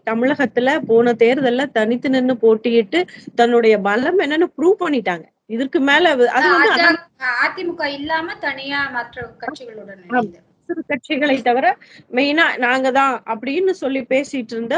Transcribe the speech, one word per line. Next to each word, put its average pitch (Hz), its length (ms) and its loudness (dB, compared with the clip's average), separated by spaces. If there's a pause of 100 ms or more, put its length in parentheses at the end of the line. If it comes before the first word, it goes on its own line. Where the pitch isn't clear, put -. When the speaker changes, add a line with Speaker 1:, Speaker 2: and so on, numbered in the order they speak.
Speaker 1:
தமிழகத்துல 262 760 0
போன 233 340 4
தேர்தல்ல 247 580 2
தனித்து 240 380 0
நின்னு 254 320 2
போட்டியிட்டு 226 600 2 (340)
தன்னுடைய 233 440 4
பலம் 247 400 0
என்னன்னு 320 320 0
ப்ரூவ் 339 280 2
பண்ணிட்டாங்க. 208 460 -2 (200)
இதற்கு 262 340 -4
மேல 294 360 4
வ-, 247 120 4
அது 294 220 2
வந்து 349 220 4
Speaker 2:
அ-, 311 40 2
Speaker 1:
அண்ணா- 339 300 2 (160)
Speaker 2:
அ-, 247 200 -4
அ 311 140 -2
தி 381 80 -8
மு 330 120 -6
க 294 140 -6
இல்லாம 320 500 -6
தனியா 277 500 -6
மற்ற 240 400 -10 (100)
கட்சிகளுடன் 214 640 -14
Speaker 1:
ஆமா. 240 160 -2
Speaker 2:
இணைந்து. 208 220 -6 (280)
Speaker 1:
சிறு 339 180 -8
கட்சிகளை 285 540 -2
தவிர 247 240 2 (460)
மெயினா 285 460 0
நாங்க 254 340 0
தான் 262 340 0
அப்படின்னு 277 440 -4
சொல்லி 269 320 -4
பேசிட்டு 262 520 -4
இருந்த 233 240 -4